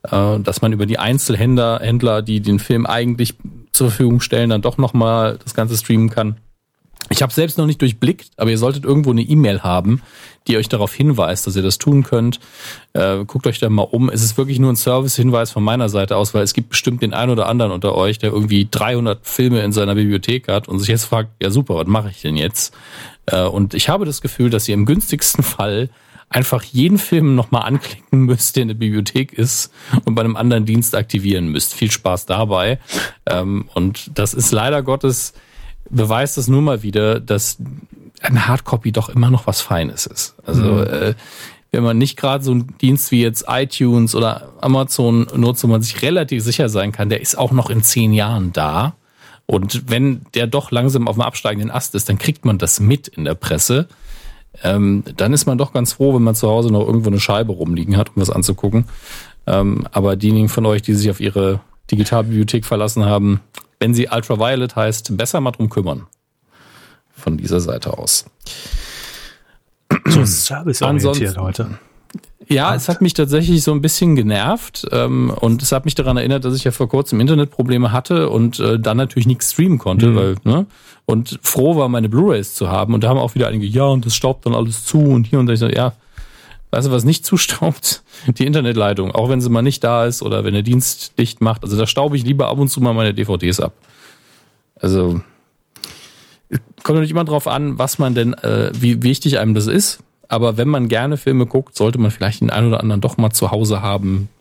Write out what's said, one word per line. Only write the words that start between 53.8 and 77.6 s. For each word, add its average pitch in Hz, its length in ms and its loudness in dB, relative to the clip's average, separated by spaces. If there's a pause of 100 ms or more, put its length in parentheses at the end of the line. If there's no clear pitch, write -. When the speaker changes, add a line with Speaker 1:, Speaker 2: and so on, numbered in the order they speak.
Speaker 1:
Ähm, 101 400 2 (120)
dann 110 180 0
ist 147 120 2
man 131 140 0
doch 139 120 -2
ganz 120 220 -2
froh, 135 220 2
wenn 120 80 4
man 113 100 4
zu 107 160 0
Hause 113 240 2
noch 104 120 2
irgendwo 113 240 2
eine 98 100 2
Scheibe 107 320 0
rumliegen 85 440 -2
hat, 101 200 2
um 101 60 2
was 87 100 0
anzugucken. 101 540 0 (600)
Ähm, 98 460 0
aber 98 240 2
diejenigen 107 340 2
von 113 160 0
euch, 107 160 2
die 107 140 0
sich 104 160 2
auf - 80 -6
ihre 98 400 0 (320)
Digitalbibliothek 110 760 0
verlassen 107 400 0
haben, 101 340 2 (400)
wenn 113 140 2
sie 120 180 2
Ultraviolet 120 640 -2
heißt, 110 400 -2
besser 120 260 -2
mal 123 100 -2
drum 110 180 -2
kümmern. 82 380 -4 (1080)
Von 80 220 -4
dieser 87 220 -2
Seite - 400 -6
aus. - 260 -2 (1800)
Speaker 2:
So 151 180 4
serviceorientiert 135 1120 -2
Speaker 1:
Ansonsten 95 40 -6
Speaker 2:
heute. 98 280 -4 (800)
Speaker 1:
Ja, 143 220 2
Speaker 2:
Ah. 202 60 0
Speaker 1:
es 123 120 -4
hat 175 140 0
mich 180 120 4
tatsächlich 156 480 2
so 151 120 2
ein 147 80 0
bisschen 160 340 2
genervt, 110 760 0
ähm, 123 380 0
und 117 320 0
es 143 120 -2
hat 131 120 0
mich 147 100 -2
daran 127 220 0
erinnert, 127 280 0
dass 127 100 0
ich 131 80 -4
ja 127 80 2
vor 120 160 -2
kurzem 131 320 0
Internetprobleme 127 720 2